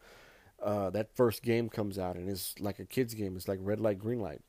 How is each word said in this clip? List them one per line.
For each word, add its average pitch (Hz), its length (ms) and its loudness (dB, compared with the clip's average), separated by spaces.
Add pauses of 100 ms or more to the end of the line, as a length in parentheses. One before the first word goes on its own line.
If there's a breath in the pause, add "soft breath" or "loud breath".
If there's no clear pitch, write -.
(600 loud breath)
uh, 104 300 2
that 104 240 -2
first 117 280 4
game 117 260 2
comes 101 320 -2
out, 90 160 -2
and 90 120 -4
it's 95 300 -6
like 98 220 -4
a 95 40 -8
kid's 117 300 -2
game. 98 220 -4
It's 92 100 -8
like 98 160 0
red 104 160 0
light, 107 220 2
green 117 180 -2
light. 85 300 -6